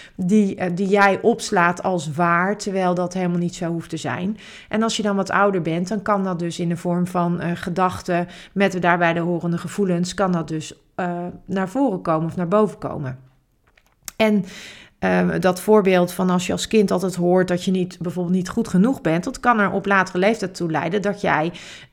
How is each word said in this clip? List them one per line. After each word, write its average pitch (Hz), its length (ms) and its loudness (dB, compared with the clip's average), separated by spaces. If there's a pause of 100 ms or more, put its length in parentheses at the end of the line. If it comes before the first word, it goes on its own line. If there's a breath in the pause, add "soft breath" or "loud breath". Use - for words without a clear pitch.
(160 loud breath)
die, 196 400 2
eh, - 200 -2
die 190 120 -2
jij 196 340 6
opslaat 180 640 2
als 170 280 -2
waar, 175 460 2
terwijl 185 360 0
dat 175 200 -2
helemaal 180 240 0
niet 175 180 -2
zo 170 160 -4
hoeft 165 180 -6
te 160 80 -6
zijn. 180 400 -6 (320 loud breath)
En 214 140 0
als 226 140 0
je 214 60 -2
dan 202 120 0
wat 190 160 -2
ouder 190 300 2
bent, 165 260 -4
dan 214 140 -6
kan 202 220 0
dat 180 160 -4
dus 170 200 -6
in 170 100 -2
de 165 80 -2
vorm 175 300 -2
van, 175 320 -2
eh, 170 140 -4
gedachten 180 760 -2 (260 loud breath)
met 185 280 0
daarbij 175 320 2
de 170 60 -2
horende 170 380 -2
gevoelens, 180 560 -2
kan 190 180 0
dat 165 160 -2
dus, 156 260 -8 (220)
eh, 175 300 -4 (200)
naar 190 240 -4
voren 240 320 0
komen 165 260 0
of - 80 -8
naar 180 120 -2
boven 208 300 2
komen. 131 420 -8 (960)
En, 214 300 2 (540 loud breath)
ehm, 180 400 2
dat 180 220 2
voorbeeld 185 500 4
van 185 180 -2
als 180 160 0
je 196 60 -4
als 175 160 -4
kind 208 240 4
altijd 185 240 -2
hoort 180 320 4
dat 180 180 -2
je 196 60 0
niet, 180 300 -2
bijvoorbeeld 175 340 -2
niet 185 140 -2
goed 233 180 -2
genoeg 220 340 4
bent, 165 220 0
dat 262 160 -8
kan 240 200 2
er 190 120 2
op 190 140 -2
latere 190 320 2
leeftijd 196 380 2
toe 170 160 -4
leiden 170 300 0
dat 196 200 -4
jij 160 300 0 (420 loud breath)